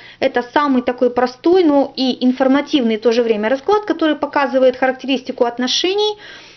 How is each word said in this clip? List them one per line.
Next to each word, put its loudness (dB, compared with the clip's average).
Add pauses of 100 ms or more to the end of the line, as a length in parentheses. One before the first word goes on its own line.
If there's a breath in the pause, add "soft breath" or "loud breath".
(200 loud breath)
это -2 (100)
самый 0
такой 0
простой, 2
но 2
и -2
информативный 2
в -16
то 2
же 2
время -2
расклад, 0
который 0
показывает 0
характеристику -4
отношений, -2 (400 loud breath)